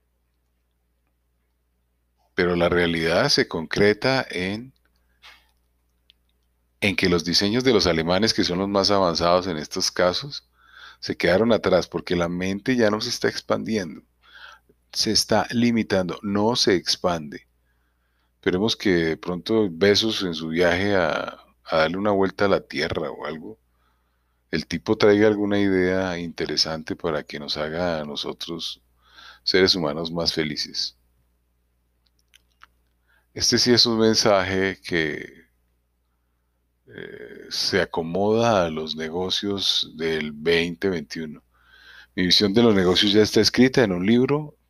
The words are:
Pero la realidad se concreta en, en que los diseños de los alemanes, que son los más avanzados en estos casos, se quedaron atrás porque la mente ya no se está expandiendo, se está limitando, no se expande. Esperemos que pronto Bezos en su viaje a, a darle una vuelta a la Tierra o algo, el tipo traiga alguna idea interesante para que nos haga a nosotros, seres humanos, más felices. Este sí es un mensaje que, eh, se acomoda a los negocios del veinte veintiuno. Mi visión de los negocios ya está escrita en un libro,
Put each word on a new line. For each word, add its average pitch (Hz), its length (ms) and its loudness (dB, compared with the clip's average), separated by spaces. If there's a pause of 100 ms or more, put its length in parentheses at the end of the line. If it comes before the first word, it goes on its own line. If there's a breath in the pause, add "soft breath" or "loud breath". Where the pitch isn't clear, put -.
(2250)
Pero 90 200 0
la 85 140 2
realidad 85 640 0
se - 180 0
concreta 104 840 0
en, 104 420 -8 (2000 soft breath)
en 98 160 0
que 92 120 2
los 87 160 2
diseños 101 400 0
de 127 80 4
los 90 140 4
alemanes, 87 460 2
que 101 120 0
son 87 140 -2
los 98 100 -2
más 98 220 2
avanzados 90 580 2
en 82 80 -4
estos 76 340 -6
casos, 90 580 -2 (520 loud breath)
se - 160 -8
quedaron 98 360 2
atrás 92 340 2
porque 87 300 -4
la 85 120 0
mente 95 480 -4
ya 107 140 2
no 107 100 -2
se 120 100 -8
está - 180 -4
expandiendo, 107 760 -6 (880 loud breath)
se - 180 -2
está 101 400 0
limitando, 107 720 0
no 104 320 0
se 107 220 4
expande. 82 720 -4 (880)
Esperemos 98 400 -2
que 82 400 0
pronto 98 520 -2
Bezos 101 540 2
en 87 120 -4
su 80 140 -8
viaje 90 460 2
a, 82 440 0 (260)
a - 120 -4
darle 82 220 0
una 104 140 0
vuelta 95 320 0
a 101 40 2
la 87 120 2
Tierra - 500 -6
o - 160 -12
algo, 101 320 -12 (960)
el 82 140 -4
tipo 107 300 -2
traiga 104 300 6
alguna 101 320 0
idea 92 600 0
interesante 80 760 -6
para 76 300 -4
que 73 160 -14
nos 71 160 -8
haga 80 440 -4
a 76 40 -8
nosotros, 73 760 -12 (600 loud breath)
seres 92 320 4
humanos, 80 380 -4
más 85 200 -4
felices. - 640 -6 (2500)
Este - 240 0
sí 123 140 4
es 117 140 4
un 113 120 0
mensaje 98 840 2
que, - 640 -4 (1400)
eh, - 600 -18
se - 300 -2
acomoda 98 840 0
a 82 60 -2
los 78 260 -8
negocios 92 960 -4
del 78 380 -4
veinte 85 560 -2
veintiuno. 78 560 -8 (720 loud breath)
Mi 92 80 0
visión 95 280 2
de 117 100 4
los 113 120 6
negocios 92 380 4
ya 107 100 6
está 107 180 4
escrita 127 440 4
en 98 80 0
un 90 120 -2
libro, 135 520 0 (140)